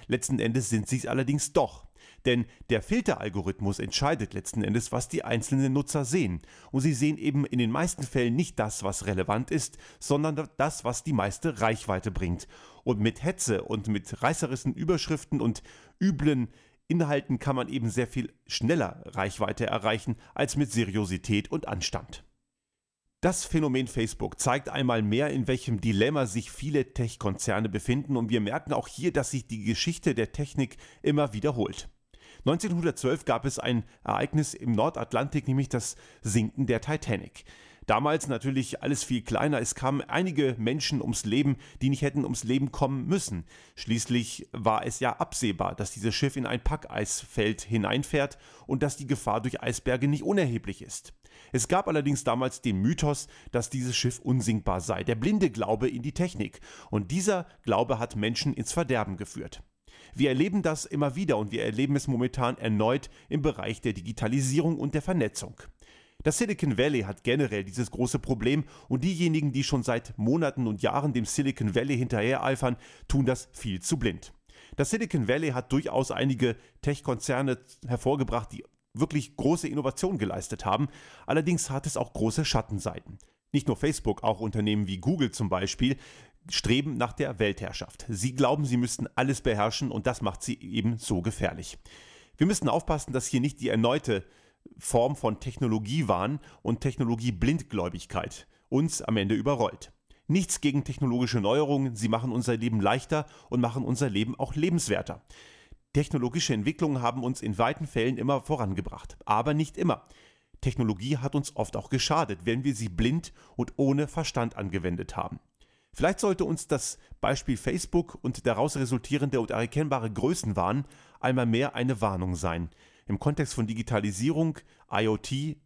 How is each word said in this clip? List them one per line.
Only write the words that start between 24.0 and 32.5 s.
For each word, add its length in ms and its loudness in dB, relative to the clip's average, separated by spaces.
zeigt 300 0
einmal 320 0
mehr, 300 2
in 180 0
welchem 320 0
Dilemma 460 4
sich 240 -6
viele 420 -2
Tech-Konzerne 800 -2
befinden 480 0
und 100 0
wir 140 2
merken 320 -2
auch 120 -2
hier, 280 -2
dass 160 0
sich 160 -4
die 180 -8
Geschichte 500 0
der 180 0
Technik 440 -4
immer 320 2
wiederholt. 560 -2
Neunzehnhundertzwölf 800 0